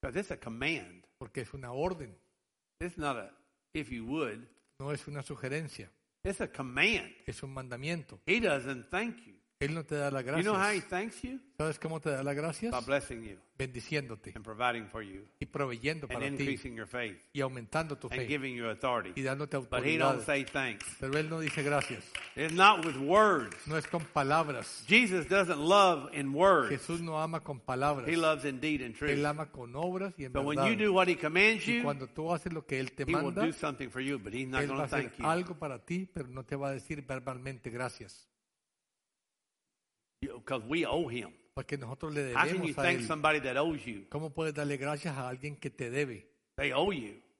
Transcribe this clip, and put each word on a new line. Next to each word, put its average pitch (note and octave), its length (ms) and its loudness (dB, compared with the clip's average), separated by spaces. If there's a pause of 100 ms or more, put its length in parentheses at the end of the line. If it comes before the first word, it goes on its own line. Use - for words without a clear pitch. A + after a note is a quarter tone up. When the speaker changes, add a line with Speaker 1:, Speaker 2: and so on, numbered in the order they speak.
Speaker 1:
'Cause C3+ 180 -6
it's G3+ 120 -6
a C#3+ 80 -6
command. A2+ 640 -4 (140)
Speaker 2:
Porque C3 220 -10
es A2 120 -10
una B2+ 200 -10
orden. D3 420 -4 (640)
Speaker 1:
It's E3+ 180 -6
not C#3+ 200 -2
a, G2+ 140 -10 (420)
"If D3 160 -6
you A#2 160 -8
would." A#2+ 400 -4 (340)
Speaker 2:
No C#3 120 -6
es C#3+ 160 -6
una D3 160 -8
sugerencia. C3 640 -8 (340)
Speaker 1:
It's F#3+ 180 -2
a G#3+ 100 -2
command. C3+ 640 2 (120)
Speaker 2:
Es - 180 -8
un C3+ 100 -10
mandamiento. C3 720 -6
Speaker 1:
He G3+ 140 4
doesn't C3+ 500 0
thank A3 360 -2
you. G2+ 80 -20 (280)
Speaker 2:
Él C#3+ 120 0
no D#3+ 120 -4
te D#3 100 -4
da C#3+ 160 0
las C3+ 140 -2
Speaker 1:
You D#3 180 0
know G#3+ 100 2
how G3 200 4
he F#3+ 80 2
Speaker 2:
gracias. - 80 -14
Speaker 1:
thanks G3+ 320 -4
you? B3+ 180 -8 (180)
Speaker 2:
¿Sabes D#3 220 0
cómo D#3+ 220 -4
te D#3+ 80 -2
da C3+ 140 0
las C#3+ 120 0
gracias? D#3+ 380 -4
Speaker 1:
By B2+ 120 0
blessing C3 380 0
you G2+ 140 -14 (200)
Speaker 2:
Bendiciéndote B2+ 800 -6
Speaker 1:
and G#2+ 80 -12
providing A2+ 460 0
for A2 120 -8
you G2 240 -12 (140)
Speaker 2:
y C#3 60 -6
proveyendo C#3 600 -4
Speaker 1:
and A#2+ 60 -6
Speaker 2:
para B2 140 -4
ti C#3+ 60 -4 (100)
Speaker 1:
increasing C3+ 320 -4
your A2 100 -8
faith A2+ 320 -6 (140)
Speaker 2:
y C#3 80 -8
aumentando C3+ 580 -4
tu B2+ 100 -12
Speaker 1:
and A#2+ 120 -6
Speaker 2:
fe B2 80 -4
Speaker 1:
giving C3+ 260 -4
you A#2+ 140 -6
authority. A2 480 -2
Speaker 2:
y C3+ 80 -4
dándote C#3 340 -4
Speaker 1:
But C3 80 -4 (200)
he D#3 120 2
Speaker 2:
autoridad. - 20 2 (120)
Speaker 1:
don't A#2+ 140 -2
say C#3 180 2
thanks. B2 420 -4 (140)
Speaker 2:
Pero C3+ 180 -2
él D#3 120 0
no D#3+ 100 -4
dice D#3 240 -2
gracias. C3+ 400 0 (320)
Speaker 1:
It's D#3+ 180 -2
not F#3 320 10
with D3 120 -2
words. D#3+ 580 6 (100)
Speaker 2:
No D3+ 120 0
es D3 100 -2
con E3 160 -2
palabras. C#3+ 840 0
Speaker 1:
Jesus F#3 400 6
doesn't F3+ 280 4
love E3 560 8
in C#3 200 -2
words. E3 360 8
Speaker 2:
Jesús E3 300 -2
no E3 220 -4
ama D#3+ 200 -4
con C3+ 200 -8
palabras. C3+ 480 0
Speaker 1:
He E3 80 4
loves D#3 260 4
in C3+ 160 -2
deed D3 220 0
and A#2+ 120 -8
truth. D3 180 0
Speaker 2:
Él C#3+ 140 2
ama D3+ 280 -2
con B2 240 -14
obras F3+ 420 -4
y C#3 60 -6
en B2+ 80 -10
Speaker 1:
So C#3 80 0
when C#3+ 160 0
Speaker 2:
verdad. C#3 140 4
Speaker 1:
you A3+ 40 4 (120)
do G3+ 60 4
what F#3 140 8
he F3 80 4
commands F3+ 500 4
Speaker 2:
Y A#3 120 2
Speaker 1:
you, A#3+ 60 0
Speaker 2:
cuando C#3+ 240 -2
tú D#3+ 260 -2
haces E3+ 180 -2
lo D#3+ 140 -6
que C3+ 160 -2
él C3 100 -4
te - 120 -6
Speaker 1:
he - 120 0
will - 160 0
Speaker 2:
manda, E3+ 140 0
Speaker 1:
do E3 80 0
something C3+ 360 -4
for B2 120 -6
you, C3+ 180 -2
but G2+ 140 -10
he's B2+ 160 -4
not C3+ 140 0
Speaker 2:
él C#3+ 80 -2
va - 20 -2
a - 60 -2
Speaker 1:
gonna D3+ 40 0
Speaker 2:
hacer C#3 180 0 (100)
Speaker 1:
thank - 80 -20
you. D3+ 60 -4
Speaker 2:
algo F3 320 0
para C#3 220 -6
ti, F3+ 340 -4
pero C#3 140 -8
no B2+ 160 -12
te C#3+ 140 -6
va C#3 100 -4
a C#3 60 -2
decir C#3+ 320 -8
verbalmente C3 640 -8
gracias. A#2+ 580 -8 (1900)
Speaker 1:
You, A#2+ 220 -8
'cause B2+ 220 -4
we D#3 200 0
owe C#3+ 240 0
him. A#2 200 -6 (240)
Speaker 2:
Porque C#3 240 -6
nosotros C3+ 360 -8
le C#3 200 -2
Speaker 1:
How B2 60 2
can D3 80 6
you E3 60 0
Speaker 2:
debemos E3+ 260 0
a - 20 2
Speaker 1:
thank E3+ 200 4
Speaker 2:
él. A2+ 60 -2
Speaker 1:
somebody D3+ 340 4
that C3 160 0
owes D3+ 280 2
you? G2+ 240 -10
Speaker 2:
¿Cómo D3+ 240 -6
puedes D#3+ 200 -2
darle C#3+ 240 -2
gracias C#3+ 380 -4
a B2+ 140 -4
alguien C3+ 280 -8
que D3 120 -6
te B2 200 -6
debe? B2+ 380 -2 (300)
Speaker 1:
They C#3 160 2
owe E3+ 200 4
you. G#2+ 280 -6 (180)